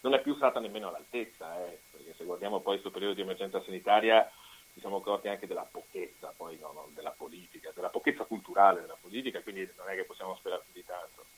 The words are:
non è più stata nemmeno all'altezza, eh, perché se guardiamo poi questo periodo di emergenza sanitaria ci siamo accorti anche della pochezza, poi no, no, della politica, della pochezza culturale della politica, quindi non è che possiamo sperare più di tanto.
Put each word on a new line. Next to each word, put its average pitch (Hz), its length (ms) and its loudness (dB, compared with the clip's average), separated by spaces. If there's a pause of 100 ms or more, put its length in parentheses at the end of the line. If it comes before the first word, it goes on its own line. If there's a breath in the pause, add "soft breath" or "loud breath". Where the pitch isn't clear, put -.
non 131 140 4
è 135 60 8
più 143 140 0
stata 135 240 4
nemmeno 104 300 -4
all'altezza, 90 760 -6
eh, 85 140 -10 (120)
perché 80 260 -18
se 85 80 -12
guardiamo 92 360 -2
poi 98 140 2
questo 98 160 -4
periodo 98 240 -2
di 95 60 -6
emergenza 95 420 -4
sanitaria 107 680 6 (440 loud breath)
ci - 80 -18
siamo 98 160 -4
accorti 101 320 0
anche 101 180 -6
della 90 240 -6
pochezza, - 680 -12
poi 82 220 -12
no, 76 140 -14
no, 73 220 -14
della 78 220 -8
politica, 165 580 -14
della - 160 -4
pochezza - 340 0
culturale 98 560 6
della - 200 -10
politica, 107 400 -6
quindi 95 360 -8
non 90 120 -10
è 95 60 -6
che 95 80 -4
possiamo 92 340 -8
sperare 90 280 -6
più - 160 -20
di - 40 -18
tanto. 87 400 -12 (140)